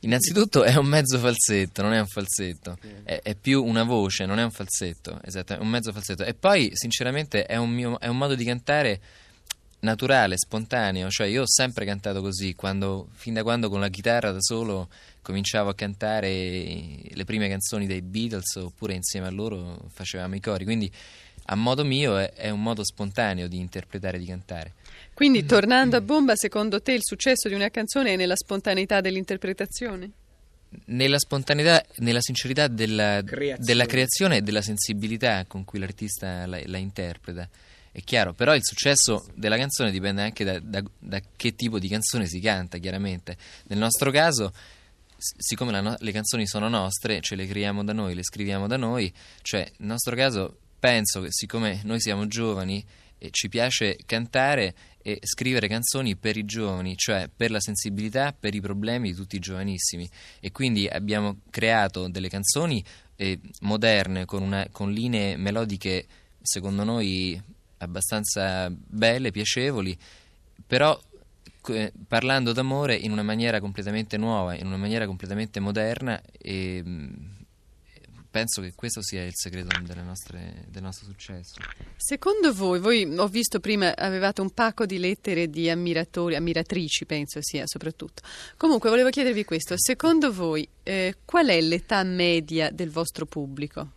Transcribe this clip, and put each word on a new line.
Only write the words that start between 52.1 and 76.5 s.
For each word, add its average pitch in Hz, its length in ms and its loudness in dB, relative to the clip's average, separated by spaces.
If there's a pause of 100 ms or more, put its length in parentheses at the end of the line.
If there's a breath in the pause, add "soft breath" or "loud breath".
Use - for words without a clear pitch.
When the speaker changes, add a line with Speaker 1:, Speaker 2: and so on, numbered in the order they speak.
Speaker 1:
giovani 101 580 -2 (320 soft breath)
e - 140 -14
ci - 180 -2
piace 117 560 0
cantare 120 720 0 (260 soft breath)
e 104 220 -6
scrivere 120 460 0
canzoni 117 480 -2
per 107 200 -2
i 107 80 -4
giovani, 98 520 -4
cioè 95 380 -2
per 113 180 0
la 107 80 0
sensibilità, 107 800 -2
per 104 180 -4
i 104 40 -4
problemi 101 500 -2
di 87 40 -4
tutti 95 220 -10
i - 20 -2
giovanissimi, 92 720 -4 (320 loud breath)
e 95 100 -8
quindi 107 380 2
abbiamo 104 480 -2 (120)
creato 104 600 2
delle 92 200 -6
canzoni, 110 540 0 (340 loud breath)
eh, 95 220 -2 (220)
moderne, 101 640 2
con 95 180 -4
una, 98 300 0
con 101 180 -4
linee 104 460 -2
melodiche 98 680 -2 (360 soft breath)
secondo 98 420 -2
noi 92 560 -2 (380)
abbastanza 95 920 -2
belle, 113 600 0
piacevoli, 104 640 -2 (720 soft breath)
però 147 320 4 (640)
que-, 110 320 -2 (160)
parlando 123 440 2
d'amore 131 420 0
in 107 180 -2
una 107 100 0
maniera 110 380 0
completamente 104 560 -4
nuova, 104 380 0
in 87 120 -8
una 95 120 -4
maniera 107 280 -2
completamente 101 540 -6
moderna 107 600 -2 (200)
e, 92 420 -6